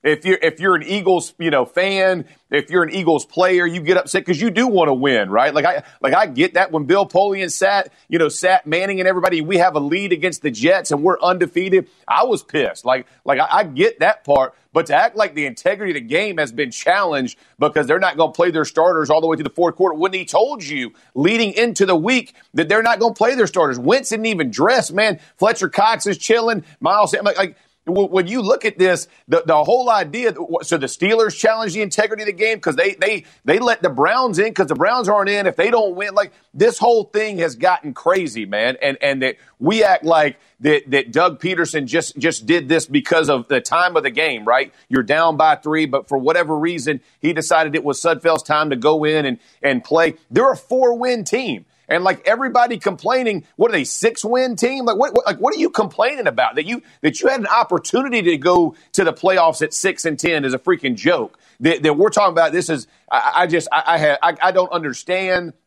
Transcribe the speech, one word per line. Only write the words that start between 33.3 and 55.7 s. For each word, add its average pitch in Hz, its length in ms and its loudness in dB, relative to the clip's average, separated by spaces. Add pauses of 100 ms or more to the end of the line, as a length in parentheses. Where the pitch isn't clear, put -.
they 160 140 4
let 233 240 0
the 175 80 2
Browns 185 480 0
in 214 160 0
'cause 175 140 0
the 147 80 -2
Browns 226 320 0
aren't 202 220 2
in. 202 180 0
If - 80 -4
they 214 160 2
don't 208 240 0
win, 196 180 -8
like, 202 160 0 (240)
this 208 240 2
whole 226 260 2
thing 214 340 -4
has 165 180 -2
gotten 151 360 0
crazy, 151 540 -2
man. 110 340 -2
And, 139 220 -2
and 139 200 0
that 131 140 -2 (220)
we 214 240 2
act 190 220 4
like 156 340 2 (220)
that, 143 300 0
that 131 200 0
Doug 160 300 0
Peterson 165 460 -4
just, 151 320 -4
just 156 260 -2
did 151 240 0
this 156 160 2
because 147 460 0
of 127 180 0
the 127 140 0
time 175 340 0
of 156 60 2
the 135 80 -2
game, 123 340 -4
right? 131 300 0 (160)
You're 131 120 0
down 151 360 2
by 156 180 4
three, 156 300 -2
but 139 200 -4
for 139 120 -4
whatever 156 400 0
reason, 151 420 -4 (180)
he 165 140 -2
decided 160 420 0
it 160 80 -2
was 139 160 -4
Sudfeld's 165 440 0
time 156 260 0
to 139 80 -2
go 151 280 0
in 151 200 0
and, 123 140 -4 (240)
and 135 200 0
play. 160 340 0 (140)
They're 247 220 2
a 180 40 -2
four-win 247 680 0
team. 226 400 -4 (240)
And, 170 160 0
like, 185 240 0
everybody 240 500 0
complaining, 208 640 -2 (120)
what 226 140 4
are - 20 6
they, 156 120 2
six-win 233 720 -2
team? 254 280 -2
Like, 220 120 2
what, 254 180 0
what, 262 100 2
like, 196 140 -2
what 262 160 0
are - 40 -6
you 320 120 0